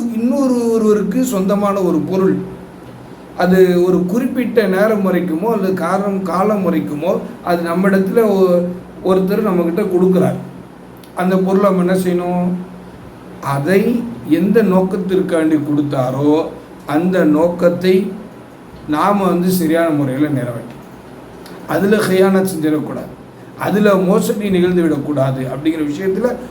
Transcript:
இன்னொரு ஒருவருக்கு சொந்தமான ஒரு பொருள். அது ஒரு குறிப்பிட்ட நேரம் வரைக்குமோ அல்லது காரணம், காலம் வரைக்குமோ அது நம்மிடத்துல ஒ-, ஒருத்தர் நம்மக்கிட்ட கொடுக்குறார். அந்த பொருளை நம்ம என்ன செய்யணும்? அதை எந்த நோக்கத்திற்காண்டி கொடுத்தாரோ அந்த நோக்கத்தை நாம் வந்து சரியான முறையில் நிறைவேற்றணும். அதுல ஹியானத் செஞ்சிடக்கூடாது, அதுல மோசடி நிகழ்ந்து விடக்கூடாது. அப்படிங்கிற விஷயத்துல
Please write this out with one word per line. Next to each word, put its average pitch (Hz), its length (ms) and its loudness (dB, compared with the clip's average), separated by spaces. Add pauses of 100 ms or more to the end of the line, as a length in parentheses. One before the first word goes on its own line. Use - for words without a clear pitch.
(160)
இன்னொரு 254 420 2 (160)
ஒருவருக்கு 214 500 2
சொந்தமான 202 520 0 (140)
ஒரு 156 100 2 (100)
பொருள். 185 260 2 (1080)
அது 185 160 4 (260)
ஒரு 185 120 4 (140)
குறிப்பிட்ட 240 460 -2 (180)
நேரம் 202 320 2
வரைக்குமோ 175 480 -2
அல்லது 190 180 -2
காரணம், 190 460 -2 (120)
காலம் 196 340 0
வரைக்குமோ 151 460 -2 (380)
அது 175 100 2 (100)
நம்மிடத்துல 190 500 0 (180)
ஒ-, 180 240 4 (480)
ஒருத்தர் 190 380 2
நம்மக்கிட்ட 175 360 0 (100)
கொடுக்குறார். 180 460 2 (840)
அந்த 185 140 2 (100)
பொருளை 196 240 4
நம்ம 185 160 2
என்ன 180 200 2
செய்யணும்? 180 440 0 (1080)
அதை 175 260 2 (580)
எந்த 214 180 4 (160)
நோக்கத்திற்காண்டி 180 840 2 (100)
கொடுத்தாரோ 139 680 0 (600)
அந்த 185 220 0 (200)
நோக்கத்தை 175 580 2 (1000)
நாம் 196 240 2 (100)
வந்து 180 200 2 (100)
சரியான 165 300 2
முறையில் 143 480 0
நிறைவேற்றணும். - 500 -8 (840)
அதுல 208 240 2 (100)
ஹியானத் 190 460 4
செஞ்சிடக்கூடாது, 151 580 -2 (540)
அதுல 202 300 4 (140)
மோசடி 208 400 0
நிகழ்ந்து 180 320 2
விடக்கூடாது. 139 600 0 (120)
அப்படிங்கிற 156 380 -2
விஷயத்துல 196 380 -2 (220)